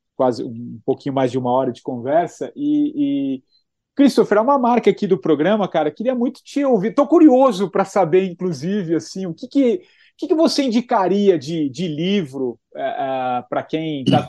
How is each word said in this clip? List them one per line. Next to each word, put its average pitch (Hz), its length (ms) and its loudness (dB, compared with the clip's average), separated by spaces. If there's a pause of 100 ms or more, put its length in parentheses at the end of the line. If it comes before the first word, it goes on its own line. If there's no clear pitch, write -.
(160)
quase 127 280 0
um 120 400 -12
pouquinho 135 300 -4
mais 131 180 0
de 131 60 -6
uma 123 140 -2
hora 131 200 2
de 120 100 -16
conversa, 139 760 -4
e, 147 380 -2 (420)
e, 127 80 -12 (520)
Christopher, 233 440 2
é - 20 4
uma 277 160 2
marca 240 320 2
aqui 196 160 0
do 180 140 2
programa, 175 480 0
cara, 151 240 -2
queria 247 240 -4
muito 247 280 -4
te 285 220 -4
ouvir, 220 300 0
tô 285 120 2
curioso 254 640 6
pra - 160 0
saber, 185 400 2
inclusive, 175 720 -4
assim, 185 320 -6
o 165 80 -8
que 254 120 -14
que, 254 280 2
o 180 40 -6 (380)
que 311 100 -8
que 370 60 0
você 311 300 2
indicaria 202 760 2
de, 147 320 -4
de 143 180 -6
livro, 147 720 -4 (160)
é, 151 60 -10
é, 127 640 -4
pra 139 140 -4
quem 156 420 -6
tá 135 260 0